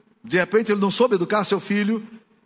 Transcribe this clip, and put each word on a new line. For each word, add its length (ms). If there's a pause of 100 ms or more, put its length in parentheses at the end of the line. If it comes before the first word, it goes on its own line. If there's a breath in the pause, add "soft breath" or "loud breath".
(220)
de 140
repente 340
ele 120
não 80
soube 240
educar 300
seu 140
filho, 480 (400)